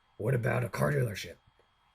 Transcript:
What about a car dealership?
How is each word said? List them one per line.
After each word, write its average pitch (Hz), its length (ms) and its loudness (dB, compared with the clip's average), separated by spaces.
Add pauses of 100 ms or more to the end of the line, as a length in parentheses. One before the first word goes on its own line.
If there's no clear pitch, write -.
(160)
What 113 180 2
about 120 300 2
a 113 40 -2
car 143 240 0
dealership? 123 440 -2 (580)